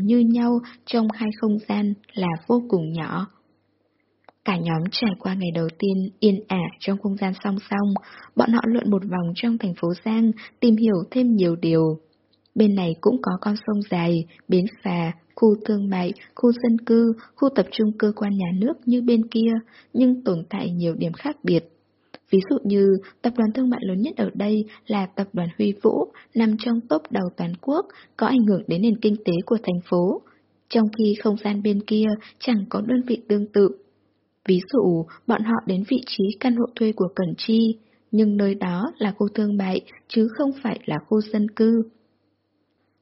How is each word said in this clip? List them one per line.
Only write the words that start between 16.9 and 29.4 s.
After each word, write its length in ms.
khu 200
tập 180
trung 260
cơ 180
quan 200
nhà 180
nước 180
như 160
bên 260
kia, 240
nhưng 320
tồn 260
tại 200
nhiều 240
điểm 180
khác 300
biệt. 220
Ví 80
dụ 140
như, 220
tập 140
đoàn 180
thương 160
mại 120
lớn 180
nhất 160
ở 180
đây 300
là 200
tập 260
đoàn 160
Huy 140
Vũ, 300
nằm 240
trong 300
top 220
đầu 140
toàn 240
quốc, 260
có 100
ảnh 220
hưởng 180
đến 160
nền 180
kinh 240
tế 80